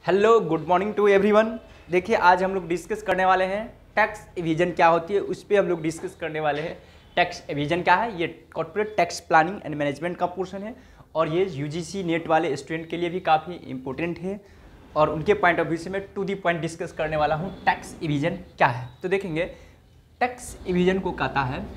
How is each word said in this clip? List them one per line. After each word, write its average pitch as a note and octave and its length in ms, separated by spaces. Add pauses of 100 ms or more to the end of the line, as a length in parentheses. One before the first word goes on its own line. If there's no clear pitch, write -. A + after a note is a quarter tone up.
hello, G3+ 340
good D#3+ 280
morning F#3 260
to G3+ 160
everyone। G#3 380 (440)
देखिए, F#3 240
आज F3+ 280
हम F#3+ 100
लोग F3+ 140
discuss F#3+ 340
करने F#3 240
वाले F#3 200
हैं G3+ 200 (300)
tax G#3+ 240 (180)
evasion E3+ 340
क्या E3+ 160
होती E3+ 260
है, G3 60
उस - 240
पे G3+ 140
हम F#3 100
लोग E3+ 140
discuss E3 380
करने D#3 200
वाले D3 220
हैं। F3+ 160 (380)
tax - 340
evasion D3+ 320
क्या F3 140
है, G#3 260
ये D#3+ 60 (260)
corporate G3+ 440
tax - 220
planning E3+ 460
and D3 100
management D3 420
का F3 80
portion F#3+ 380
है A3+ 120 (400)
और D#3+ 120
ये F3 180
यूजीसी D#3+ 580
net E3 240
वाले D#3+ 300
student D#3+ 320
के E3 80
लिए F3 120
भी F3 100
काफ़ी D#3 340
important C#3 680
है F#3+ 200 (560)
और D3+ 140
उनके D#3 260
point F3 240
of D#3+ 80
view E3 100
से F3 120
मैं G3 140 (120)
to G3 100
the F#3+ 100
point E3+ 260
discuss D#3+ 300
करने D#3 260
वाला D3+ 180
हूँ F#3 140 (160)
tax - 380
evasion D#3 340 (200)
क्या D#3 100
है। A#2+ 200 (140)
तो F#3 80
देखेंगे F#3 360 (760)
tax - 340 (120)
evasion F#3 320
को F#3 140
कहता C#3 300
है D3 220 (120)